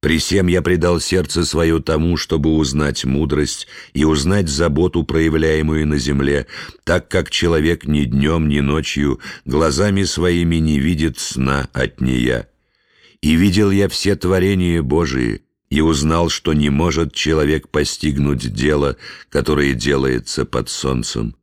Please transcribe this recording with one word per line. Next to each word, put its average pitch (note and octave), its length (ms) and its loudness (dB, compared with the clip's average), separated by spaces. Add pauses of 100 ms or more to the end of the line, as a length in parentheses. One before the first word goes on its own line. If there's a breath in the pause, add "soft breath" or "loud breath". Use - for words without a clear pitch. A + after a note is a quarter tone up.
При D#2 160 2
сем F#2 300 0
я F2 140 2
предал F2 400 2
сердце F2+ 420 -2
своё E2 360 0
тому, D#2+ 360 0
чтобы D#2 400 0
узнать D2 480 0
мудрость C#2+ 640 -2 (260 loud breath)
и C#2+ 120 2
узнать D#2+ 420 2
заботу, D#2+ 560 0
проявляемую D#2 840 0
на D2+ 120 0
земле, C#2 500 0 (380 loud breath)
так F2 240 -2
как F2+ 200 0
человек E2 560 0
ни D2 200 0
днём, D2 420 0
ни C#2+ 140 0
ночью C#2+ 580 -2 (240 loud breath)
глазами E2 600 0
своими E2+ 520 0
не D#2 240 2
видит D#2 400 0
сна C2 540 -2
от B1+ 260 -4
нея. B1 480 -2 (720 soft breath)
И D2+ 140 2
видел G2 360 4
я G2 180 2
все G2 260 0
творения F#2 680 0
Божии, C2 600 0 (280)
и C#2+ 120 2
узнал, D#2+ 480 2
что - 240 -2
не D2 160 2
может D#2+ 440 0
человек D2+ 540 0
постигнуть C#2 880 -2
дело, C#2+ 420 0 (340 loud breath)
которое C#2+ 440 0
делается C2 720 -2
под - 240 -4
солнцем. A#1 720 -4